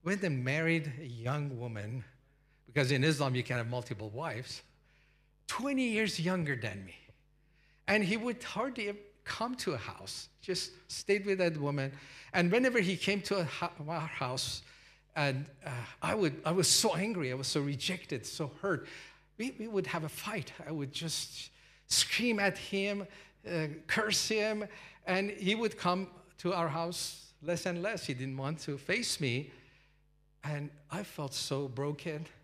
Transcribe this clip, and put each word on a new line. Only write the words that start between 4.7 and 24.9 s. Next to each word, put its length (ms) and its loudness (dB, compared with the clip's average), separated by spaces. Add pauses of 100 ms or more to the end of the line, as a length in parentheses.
twenty 420 0
years 300 2
younger 380 2
than 300 -4
me. 80 -16 (920)
And 140 6
he 140 4
would 260 -2
hardly 460 -2
ever 100 -6 (260)
come 320 -4
to 160 0
a 40 0
house, 540 -10 (100)
just 300 -4 (180)
stayed 380 2
with 120 2
that 200 4
woman. 340 0 (400)
And 180 6
whenever 300 6
he 160 4
came 260 2
to 180 0
a 40 2
hou-, 460 -4
our 100 -2
house, 640 -2 (520)
and, 300 2 (200)
uh, 60 -6 (300)
I 140 2
would, 300 2
I 80 2
was 160 4
so 260 6
angry, 380 0
I 20 -2
was 140 -4
so 120 2
rejected, 640 -2
so 260 -6 (120)
hurt. 240 0 (500)
We, 220 -4
we 100 -6
would 200 0
have 160 -2
a 40 -4
fight. 440 -6 (140)
I 60 -6
would 200 -4
just 580 -6 (360)
scream 540 4
at 160 4
him, 500 -2 (400)
uh, 200 0 (200)
curse 400 2
him, 400 2 (400)